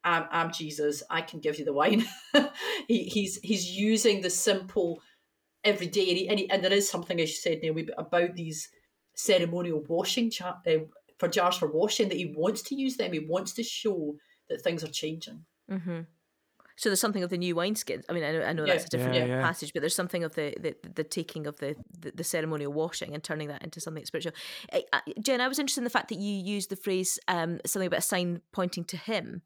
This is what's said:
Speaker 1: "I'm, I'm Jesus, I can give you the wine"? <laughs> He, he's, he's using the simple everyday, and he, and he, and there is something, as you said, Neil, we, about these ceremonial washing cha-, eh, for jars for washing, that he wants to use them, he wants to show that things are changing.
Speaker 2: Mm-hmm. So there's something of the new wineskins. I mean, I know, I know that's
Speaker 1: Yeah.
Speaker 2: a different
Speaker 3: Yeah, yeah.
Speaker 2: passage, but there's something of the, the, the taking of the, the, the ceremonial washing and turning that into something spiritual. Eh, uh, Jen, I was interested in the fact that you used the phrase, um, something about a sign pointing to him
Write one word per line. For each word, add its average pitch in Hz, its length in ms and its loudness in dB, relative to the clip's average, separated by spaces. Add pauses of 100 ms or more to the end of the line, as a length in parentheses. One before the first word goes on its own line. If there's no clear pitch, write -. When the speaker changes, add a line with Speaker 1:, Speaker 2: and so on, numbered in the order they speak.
Speaker 1:
"I'm, 170 260 2
I'm 165 220 0
Jesus, 147 560 -2
I 165 140 0
can 160 180 -10
give 151 180 0
you 147 60 -4
the 147 80 0
wine"? 202 320 6 (300)
<laughs> 277 160 8 (380)
He, 226 160 4
he's, 196 320 0
he's 180 340 -2
using 208 500 4
the 185 80 -2
simple 185 720 0 (640)
everyday, 190 460 2
and 175 80 4
he, 185 100 -2
and 202 120 2
he, 180 100 -2
and 190 120 4
there 185 100 4
is 202 180 4
something, 175 300 -2
as 156 100 2
you - 60 -6
said, 165 260 0
Neil, 160 100 0
we, 160 240 -2
about 175 380 2
these 160 340 -6 (460)
ceremonial 175 760 2
washing 190 420 2
cha-, 180 360 -8
eh, 160 120 6 (400)
for 175 100 2
jars 180 280 4
for 156 140 0
washing, 196 380 4
that 180 100 0
he 160 180 -4
wants 190 260 0
to - 120 -6
use 269 220 0
them, 180 160 -2
he 156 80 0
wants 180 320 -2
to 233 100 -4
show 170 540 -2 (320)
that - 140 -4
things 170 200 0
are 156 60 -6
changing. 160 560 -6 (260)
Speaker 2:
Mm-hmm. 175 300 -4 (760)
So - 120 0
there's 190 120 4
something 208 220 2
of 175 80 -2
the 185 80 -2
new 175 160 0
wineskins. 180 540 0
I 170 60 -2
mean, 165 100 0
I 147 80 0
know, 160 100 0
I 143 100 0
know 156 140 0
that's 135 180 2
Speaker 1:
Yeah. - 20 -10
Speaker 2:
a - 40 -10
different 127 240 0
Speaker 3:
Yeah, 123 120 4
yeah. 127 160 0
Speaker 2:
passage, 156 300 -2
but 170 80 -2
there's 160 140 0
something 180 300 -2
of 156 100 -6
the, 151 240 -2
the, - 160 -4 (200)
the 156 100 -2
taking 156 420 -6
of 147 120 -8
the, 147 180 -4 (200)
the, 165 140 -10
the 160 140 -8
ceremonial 156 480 -2
washing 160 420 -2
and 151 80 -8
turning 156 260 -4
that 143 140 -10
into 165 180 -10
something 160 240 -8
spiritual. 160 280 -4 (400)
Eh, - 80 4 (120)
uh, - 80 4 (200)
Jen, 247 200 2
I 254 80 4
was 269 100 0
interested 277 220 0
in 240 40 0
the 233 60 0
fact - 180 0
that 208 100 -4
you 202 160 -2
used 196 360 -2
the 196 60 -6
phrase, 185 520 0
um, 170 360 0
something 190 220 -2
about 170 140 0
a - 20 0
sign 180 380 0 (120)
pointing 180 340 -2
to - 100 -8
him 185 480 -4